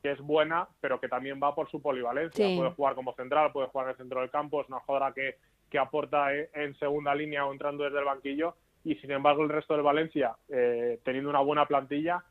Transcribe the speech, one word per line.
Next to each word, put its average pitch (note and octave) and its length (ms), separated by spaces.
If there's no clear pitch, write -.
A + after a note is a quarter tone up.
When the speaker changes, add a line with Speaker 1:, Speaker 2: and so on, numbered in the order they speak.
Speaker 1:
que C#3+ 100
es C3+ 80
buena, D#3 480
pero C3 200
que B2+ 80
también C3+ 340
va C#3+ 120
por D3+ 160
su D3 120
polivalencia. C#3+ 640
Speaker 2:
Sí. F#3 100
Speaker 1:
Puede F3 140
jugar C3+ 240
como B2+ 200
central, C#3+ 380
puede C3+ 160
jugar C3 180
en C3 60
el - 40
centro B2+ 240
del B2+ 100
campo, D3 300
es B2+ 80
una B2+ 120
jugadora C3+ 320
que, C3+ 240
que D3 80
aporta C#3+ 560
en, D3 200
en D3 240
segunda C#3+ 360
línea D3 300
o C#3 80
entrando C#3+ 320
desde C#3+ 140
el C#3 60
banquillo, C#3 500
y D3+ 120
sin C#3 140
embargo C#3+ 320
el D3+ 60
resto D3+ 260
del D3 80
Valencia, C#3+ 540
eh, A#2+ 560
teniendo C3+ 260
una D3 100
buena D3 260
plantilla D3 640